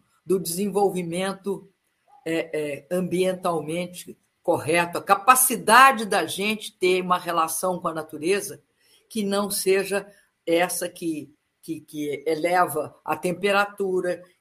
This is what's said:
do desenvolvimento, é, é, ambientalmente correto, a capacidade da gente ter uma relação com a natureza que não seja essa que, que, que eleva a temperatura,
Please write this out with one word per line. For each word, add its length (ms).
do 160
desenvolvimento, 1300
é, 280
é, 380
ambientalmente 1300
correto, 540
a 60
capacidade 1040
da 180
gente 540
ter 240
uma 160
relação 600
com 100
a 60
natureza 680
que 140
não 280
seja 560
essa 400
que, 420
que, 200
que 460
eleva 800
a 120
temperatura, 1080